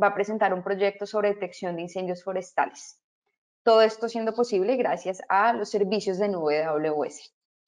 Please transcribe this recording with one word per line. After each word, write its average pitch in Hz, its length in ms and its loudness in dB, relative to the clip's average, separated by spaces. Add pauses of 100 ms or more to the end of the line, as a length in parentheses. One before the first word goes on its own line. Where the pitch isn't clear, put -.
va 208 60 6
a 202 80 2
presentar 208 400 0
un 185 80 -4
proyecto 196 420 -2
sobre 208 260 0
detección 202 440 -6
de 170 80 -6
incendios 180 400 -6
forestales. - 800 -6 (640)
Todo 220 180 8
esto 220 260 2
siendo 226 260 -4
posible 226 420 2
gracias 180 520 -2
a 208 240 4
los 208 160 -4
servicios 196 500 0
de 208 100 0
nube 156 300 0
de 156 40 0
A 160 120 -4
W 151 340 0
S. - 200 -18 (400)